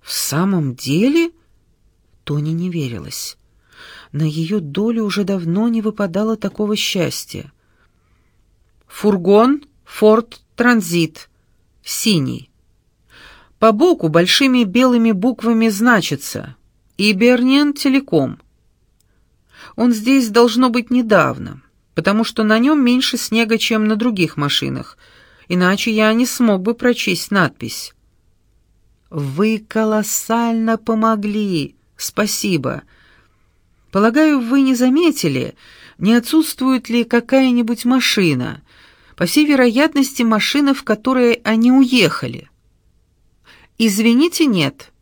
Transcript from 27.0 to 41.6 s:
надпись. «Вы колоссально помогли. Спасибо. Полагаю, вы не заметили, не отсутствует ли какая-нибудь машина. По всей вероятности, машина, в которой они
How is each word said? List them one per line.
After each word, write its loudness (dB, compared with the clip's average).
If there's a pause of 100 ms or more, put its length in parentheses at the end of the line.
надпись. -4 (1120)
«Вы -2
колоссально -2
помогли. -2 (220)
Спасибо. -4 (1080)
Полагаю, 2
вы 0
не 2
заметили, 0 (440)
не 2
отсутствует 0
ли 2
какая-нибудь 0
машина. 0 (540)
По -2
всей 2
вероятности, 2
машина, 0
в -8
которой 0
они 2